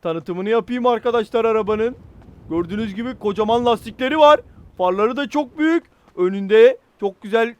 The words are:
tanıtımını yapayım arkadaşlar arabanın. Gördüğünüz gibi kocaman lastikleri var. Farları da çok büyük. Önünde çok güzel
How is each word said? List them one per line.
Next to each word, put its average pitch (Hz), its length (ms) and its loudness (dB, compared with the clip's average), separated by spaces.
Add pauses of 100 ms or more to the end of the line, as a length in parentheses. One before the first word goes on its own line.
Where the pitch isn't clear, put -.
tanıtımını 175 480 -6
yapayım 240 360 -2
arkadaşlar 233 600 0
arabanın. 220 500 -2 (540)
Gördüğünüz 185 460 -6
gibi 233 240 -8
kocaman 214 460 -2
lastikleri 247 540 -2
var. 294 200 6 (380)
Farları 196 400 0
da 277 120 -6
çok 294 280 -6
büyük. 320 260 0 (340)
Önünde 202 600 4 (220)
çok 196 220 -6
güzel 226 380 -2